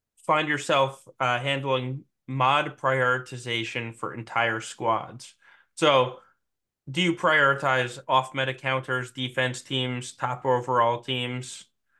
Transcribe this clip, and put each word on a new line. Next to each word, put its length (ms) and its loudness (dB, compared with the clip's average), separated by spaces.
find 220 2
yourself, 600 0
uh, 200 2
handling 640 -2
mod 500 2
prioritization 1160 -2
for 180 -8
entire 480 -2
squads? 720 -4
So 440 4
do 100 0
you 120 2
prioritize 960 2
off 260 2
meta 200 -2
counters, 580 -4
defense 500 -4
teams, 520 -6
top 320 -6
overall 560 2
teams? 640 -8